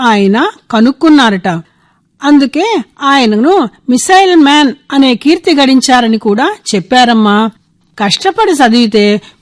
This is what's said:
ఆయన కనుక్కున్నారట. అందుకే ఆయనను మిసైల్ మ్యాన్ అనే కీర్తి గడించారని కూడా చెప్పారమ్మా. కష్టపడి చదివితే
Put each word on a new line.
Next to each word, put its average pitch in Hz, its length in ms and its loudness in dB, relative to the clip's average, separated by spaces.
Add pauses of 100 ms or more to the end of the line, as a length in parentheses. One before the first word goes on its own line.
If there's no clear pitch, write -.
ఆయన 220 460 0 (240)
కనుక్కున్నారట. 233 800 0 (720)
అందుకే 294 560 0 (240)
ఆయనను 262 640 0 (200)
మిసైల్ 370 480 2
మ్యాన్ 285 360 2 (200)
అనే 269 220 2
కీర్తి 339 400 -2
గడించారని 254 640 0
కూడా 240 380 -2 (180)
చెప్పారమ్మా. 220 760 0 (480)
కష్టపడి 370 540 -2
చదివితే 220 680 0 (220)